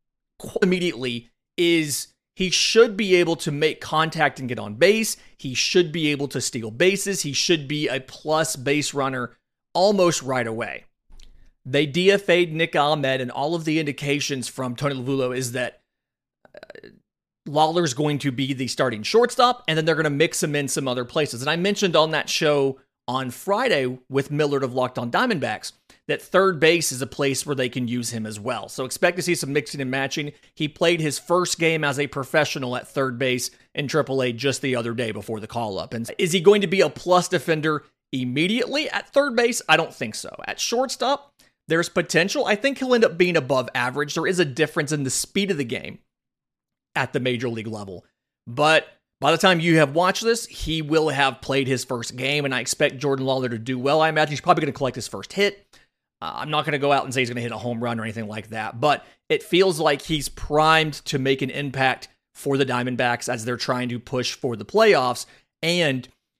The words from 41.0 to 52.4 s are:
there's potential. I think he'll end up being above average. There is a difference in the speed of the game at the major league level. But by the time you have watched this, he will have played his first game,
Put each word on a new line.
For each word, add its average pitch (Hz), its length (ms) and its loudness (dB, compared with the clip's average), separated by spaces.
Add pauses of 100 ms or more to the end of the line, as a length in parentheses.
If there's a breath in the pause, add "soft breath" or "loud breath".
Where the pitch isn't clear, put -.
there's 165 200 2
potential. 180 580 0
I 208 100 2
think 269 220 -2
he'll 254 160 2
end 226 100 6
up 170 140 0
being 180 180 2
above 131 380 0
average. 127 400 -2
There 160 120 0
is 175 120 0
a 180 60 4
difference 147 480 -2
in 147 100 -2
the 131 80 -2
speed 196 400 -2
of 185 60 0
the 143 80 -4
game 113 360 -10 (960)
at 139 180 -2
the - 80 -2
major 123 280 -2
league 113 200 -6
level. 101 360 -12 (420)
But 147 420 2 (320)
by 139 100 4
the 165 80 4
time 180 220 4
you 160 160 4
have 143 180 4
watched 185 300 2
this, 226 220 0
he 160 360 -4
will 156 280 2
have 135 300 0
played 135 280 0
his 127 160 0
first 120 320 -8
game, 139 280 -2